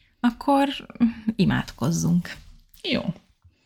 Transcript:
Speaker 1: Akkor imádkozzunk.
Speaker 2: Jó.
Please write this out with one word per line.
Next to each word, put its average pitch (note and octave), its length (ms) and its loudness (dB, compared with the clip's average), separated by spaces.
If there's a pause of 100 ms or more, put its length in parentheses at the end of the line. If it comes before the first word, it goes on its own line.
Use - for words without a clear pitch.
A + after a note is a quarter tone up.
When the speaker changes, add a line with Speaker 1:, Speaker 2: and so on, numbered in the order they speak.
(200)
Speaker 1:
Akkor C#4 480 2 (680)
imádkozzunk. E3 1000 0 (480)
Speaker 2:
Jó. D#4+ 180 -2 (640)